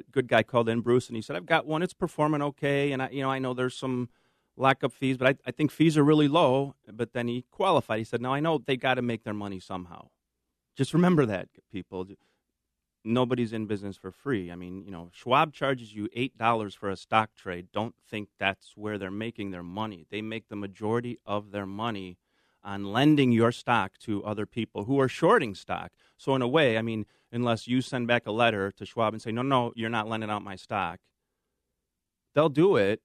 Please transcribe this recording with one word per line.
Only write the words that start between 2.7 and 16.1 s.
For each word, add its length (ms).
and 100
I, 80
you 120
know, 100
I 80
know 140
there's 240
some 320
lockup 340
fees, 240
but 140
I, 60
I 40
think 200
fees 260
are 60
really 240
low." 480
But 220
then 160
he 200
qualified. 500
He 40
said, 180
"Now, 120
I 80
know 160
they 180
gotta 260
make 220
their 100
money 280
somehow." 480
Just 180
remember 340
that, 200
people. 340
Nobody's 480
in 140
business 320
for 140
free. 400
I 40
mean, 280
you 80
know, 200
Schwab 420
charges 420
you 180